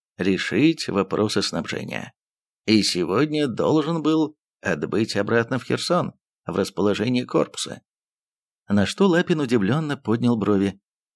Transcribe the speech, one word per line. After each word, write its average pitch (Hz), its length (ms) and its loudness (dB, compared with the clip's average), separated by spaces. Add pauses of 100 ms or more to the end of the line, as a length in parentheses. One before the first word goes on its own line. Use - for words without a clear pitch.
(180)
решить 98 720 0
вопросы 98 540 0
снабжения. - 720 -6 (520)
И 107 180 4
сегодня 131 640 0
должен 151 540 0
был 156 360 0 (240)
отбыть 92 540 -2
обратно 113 440 0
в - 40 -16
Херсон, 127 500 -2 (320)
в 87 100 -6
расположение 101 720 0
корпуса». - 560 -4 (840)
На 101 180 4
что - 220 2
Лапин 170 320 2
удивлённо 135 580 0
поднял 120 400 0
брови. 98 440 0 (340)